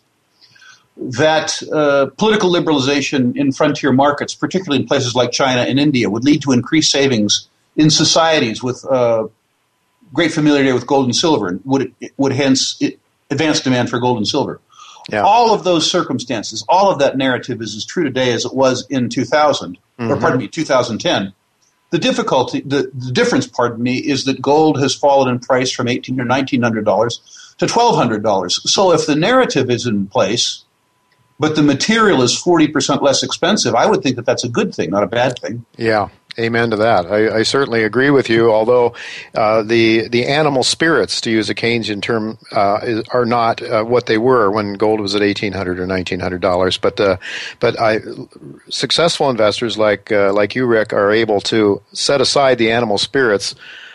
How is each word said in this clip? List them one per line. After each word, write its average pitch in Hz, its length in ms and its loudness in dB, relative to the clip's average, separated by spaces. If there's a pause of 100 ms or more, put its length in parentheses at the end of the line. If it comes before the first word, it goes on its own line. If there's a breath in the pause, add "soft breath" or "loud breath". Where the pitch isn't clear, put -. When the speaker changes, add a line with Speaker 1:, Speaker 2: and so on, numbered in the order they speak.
(960 soft breath)
Speaker 1:
That, 151 680 0 (120)
uh, 143 340 2 (100)
political 208 320 2
liberalization 143 840 0
in 139 160 0
frontier 147 400 0
markets, 139 420 2
particularly 147 480 -2
in 110 60 -6
places 127 260 0
like 123 200 0
China 127 280 0
and 123 160 0
India, 131 320 2
would 117 140 -4
lead 147 200 2
to 135 100 0
increased 151 380 0
savings 127 560 0 (280)
in 156 140 4
societies 156 720 2
with, 123 220 -6
uh, 117 420 0 (840)
great 160 220 0
familiarity 143 400 4
with 123 140 -2
gold 135 180 2
and 120 100 0
silver, 147 320 0
and 95 180 -6
would, 135 280 -2 (240)
would 135 160 0
hence 135 480 0 (480)
advance 151 300 0
demand 123 300 0
for 120 100 -4
gold 123 180 0
and 104 100 -4
silver. 127 320 -4 (500 loud breath)
Speaker 2:
Yeah. 104 120 -2
Speaker 1:
All 220 320 4
of 165 100 -2
those 170 260 0
circumstances, 120 760 -4
all 185 240 4
of 139 80 -2
that 135 160 2
narrative 127 460 -2
is 107 140 -10
as 107 100 -10
true 180 180 -4
today 147 300 0
as - 100 -4
it 117 100 -8
was 131 360 0
in 123 200 -2
two 117 140 -2
thousand, 143 540 0 (220)
or 120 80 -6
Speaker 2:
Mm-hmm. - 140 -2
Speaker 1:
pardon 160 180 0
me, 101 80 -6
two - 180 -6
thousand 117 320 0
ten. 107 360 -2 (580)
The 170 60 0
difficulty, 226 640 0
the, 139 320 -2
the 127 180 -10
difference, 147 360 0
pardon 117 340 -4
me, 123 160 -2
is 135 280 -4
that 131 160 -2
gold 143 380 4
has 135 140 0
fallen 139 360 2
in 123 100 0
price 131 320 0
from 117 160 -4
eighteen 127 320 -4
or 120 60 -4
nineteen 127 360 0
hundred 113 240 0
dollars 107 360 0 (360 loud breath)
to 175 80 -2
twelve 233 300 2
hundred 110 260 0
dollars. 95 400 -2 (100)
So 190 200 4
if 156 160 2
the 147 80 2
narrative 165 560 2
is 120 140 -2
in 101 220 -2
place, 113 560 -2 (760)
but 156 160 0
the 151 80 2
material 165 580 2
is 120 160 0
forty 165 300 2
percent 143 340 -2
less 135 220 2
expensive, 160 500 -2
I 131 120 2
would 214 180 2
think 143 140 0
that - 80 -10
that's 120 180 0
a 123 60 -4
good 180 260 -2
thing, 82 160 -4
not 101 120 2
a 98 40 -2
bad 123 320 -2
thing. 117 260 -10 (120)
Speaker 2:
Yeah. 107 320 0 (280)
Amen 117 320 0
to 110 80 -2
that. 104 300 2
I, 107 320 2
I 147 40 4
certainly 117 400 0
agree 127 280 2
with 127 180 4
you, 113 200 4
although, 110 440 2 (420 loud breath)
uh, 110 280 2
the, 113 440 2
the 120 200 -2
animal 143 360 0
spirits, 147 580 0
to 120 100 -2
use 107 180 0
a 104 60 -4
Keynesian 107 460 -4
term, 110 360 -4 (160)
uh, 101 280 0
is, 113 300 -4
are 123 140 0
not, 113 360 0
uh, 110 220 -2
what 120 220 0
they 113 120 0
were 117 320 2
when 101 260 -2
gold 107 260 0
was 98 140 -4
at 104 60 0
eighteen 101 300 0
hundred 90 280 -4
or 90 80 -6
nineteen 92 340 -4
hundred 90 180 -6
dollars. 92 380 0
But, 101 240 -2
uh, 95 160 2 (420 loud breath)
but 117 180 -2
I, 110 220 0 (720)
successful 156 600 0
investors 107 480 0
like, 107 360 0
uh, 101 180 2
like 101 240 0
you, 127 100 -2
Rick, 110 280 2
are 104 180 2
able 107 300 2
to 104 400 2 (100)
set 143 300 0
aside 131 360 2
the 113 140 2
animal 113 260 0
spirits, 113 580 -2 (400 loud breath)